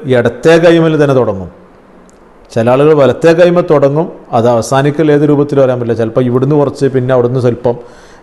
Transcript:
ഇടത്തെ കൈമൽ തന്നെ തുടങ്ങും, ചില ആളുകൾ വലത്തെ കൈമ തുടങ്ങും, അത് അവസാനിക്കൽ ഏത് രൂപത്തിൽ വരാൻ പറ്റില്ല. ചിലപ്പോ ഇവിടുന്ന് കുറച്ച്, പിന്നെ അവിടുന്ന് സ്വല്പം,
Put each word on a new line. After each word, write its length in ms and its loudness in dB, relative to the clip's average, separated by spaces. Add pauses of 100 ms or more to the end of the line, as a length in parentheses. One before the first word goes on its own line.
ഇടത്തെ 520 0
കൈമൽ 460 2
തന്നെ 120 0
തുടങ്ങും, 340 -4 (1040)
ചില 160 -2
ആളുകൾ 240 2
വലത്തെ 400 2
കൈമ 280 2
തുടങ്ങും, 500 0 (200)
അത് 160 0
അവസാനിക്കൽ 640 0
ഏത് 100 2
രൂപത്തിൽ 380 0
വരാൻ 200 2
പറ്റില്ല. 180 -4
ചിലപ്പോ 240 -2
ഇവിടുന്ന് 340 -2
കുറച്ച്, 300 -2
പിന്നെ 280 -2
അവിടുന്ന് 260 0
സ്വല്പം, 360 -2 (480)